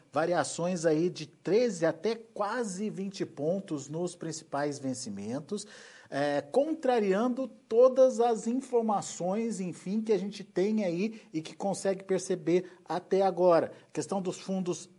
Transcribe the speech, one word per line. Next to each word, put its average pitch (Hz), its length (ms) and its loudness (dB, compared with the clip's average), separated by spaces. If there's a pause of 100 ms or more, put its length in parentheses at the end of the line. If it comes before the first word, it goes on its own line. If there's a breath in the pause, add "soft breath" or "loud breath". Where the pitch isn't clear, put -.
variações 170 760 0
aí 165 240 4
de 156 160 -10
treze 190 600 0
até 160 300 0
quase 208 760 -4
vinte 185 360 -6
pontos 156 640 -4
nos 175 260 -6
principais 147 640 -6
vencimentos, 131 880 -8 (420 loud breath)
é, 143 300 0
contrariando 247 1040 0 (220)
todas 247 540 6
as 233 260 0
informações, 220 1120 -2
enfim, 190 420 -4
que 220 120 2
a 196 40 4
gente 190 280 -6
tem 214 400 0
aí 185 360 -2 (120)
e 156 80 -4
que - 120 -12
consegue 190 520 -4
perceber 180 640 0 (140 loud breath)
até 185 360 0
agora. 175 520 4 (160 loud breath)
A - 20 -20
questão 190 300 -4
dos 180 180 -6
fundos 185 600 -4